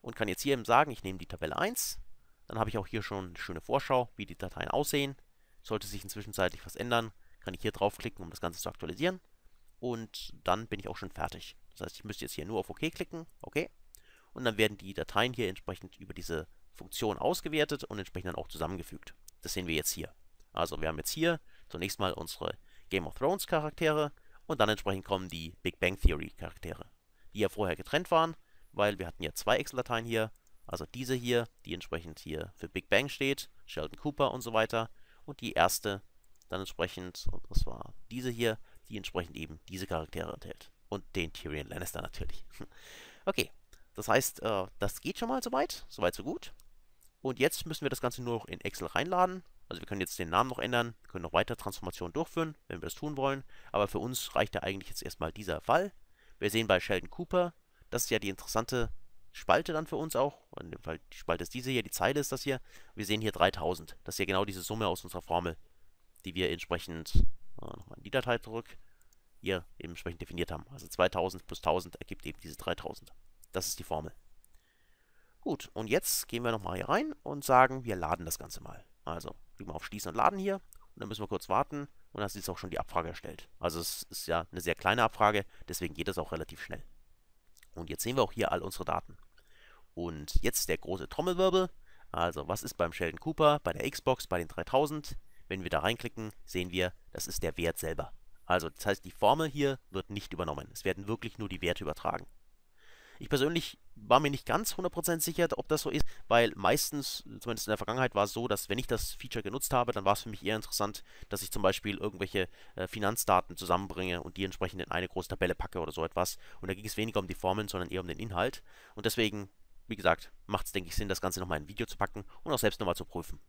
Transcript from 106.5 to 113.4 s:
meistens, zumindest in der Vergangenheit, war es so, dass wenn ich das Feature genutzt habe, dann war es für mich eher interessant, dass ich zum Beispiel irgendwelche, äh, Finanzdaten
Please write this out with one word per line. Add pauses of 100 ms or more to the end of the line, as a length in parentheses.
meistens, (180)
zumindest
in
der
Vergangenheit,
war
es
so,
dass
wenn
ich
das
Feature
genutzt
habe,
dann
war
es
für
mich
eher
interessant, (240)
dass
ich
zum
Beispiel
irgendwelche, (280)
äh,
Finanzdaten